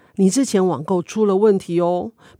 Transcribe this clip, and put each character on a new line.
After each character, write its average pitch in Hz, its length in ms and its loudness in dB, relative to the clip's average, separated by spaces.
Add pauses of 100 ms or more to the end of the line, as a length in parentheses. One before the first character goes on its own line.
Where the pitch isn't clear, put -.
(160)
，“你 190 140 4
之 269 140 0
前 190 200 0
网 160 200 -2
购 180 180 -2
出 214 240 -2
了 196 100 0
问 202 220 4
题 175 220 -4
哦， 180 320 -4 (280)